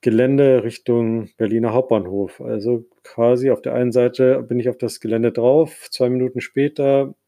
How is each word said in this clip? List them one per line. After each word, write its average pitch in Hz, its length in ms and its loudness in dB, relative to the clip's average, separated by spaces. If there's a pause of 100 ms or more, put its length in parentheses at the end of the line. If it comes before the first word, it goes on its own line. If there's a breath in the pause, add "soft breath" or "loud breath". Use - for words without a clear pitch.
Gelände 127 600 4
Richtung 113 720 -4
Berliner 113 360 -2
Hauptbahnhof.“ 101 680 -2
Also 117 440 -4 (160)
quasi 123 480 0
auf - 140 0
der 127 100 -6
einen 123 180 0
Seite 123 520 2
bin 117 160 -4
ich 123 100 -2
auf 123 80 -6
das - 220 -8
Gelände 113 320 -2
drauf, 131 580 0
zwei - 200 -2
Minuten 127 300 -2
später 139 760 -2 (120)